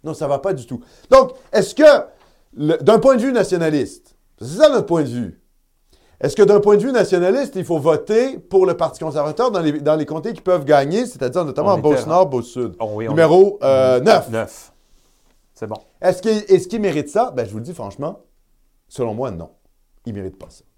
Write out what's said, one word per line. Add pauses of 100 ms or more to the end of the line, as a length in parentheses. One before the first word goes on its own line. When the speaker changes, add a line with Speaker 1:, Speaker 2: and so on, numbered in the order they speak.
Speaker 1:
Non,
ça
va
pas
du
tout. (300)
Donc, (180)
est-ce
que, (720)
le,
d'un
point
de
vue
nationaliste, (220)
c'est
ça
notre
point
de
vue, (800)
est-ce
que
d'un
point
de
vue
nationaliste,
il
faut
voter
pour
le
Parti
conservateur
dans
les,
dans
les
comtés
qui
peuvent
gagner,
c'est-à-dire
notamment
Speaker 2:
On
était
Speaker 1:
Beauce-Nord,
Beauce-Sud ?
Speaker 2:
Oh
oui,
on
Speaker 1:
Numéro,
Speaker 2:
est
Speaker 1:
euh,
neuf.
Speaker 2:
Neuf. (840)
C'est
bon. (220)
Speaker 1:
Est-ce
qu'il,
est-ce
qu'il
mérite
ça ?
Ben,
je
vous
le
dis
franchement, (680)
selon
moi,
non. (560)
Il
mérite
pas
ça. (140)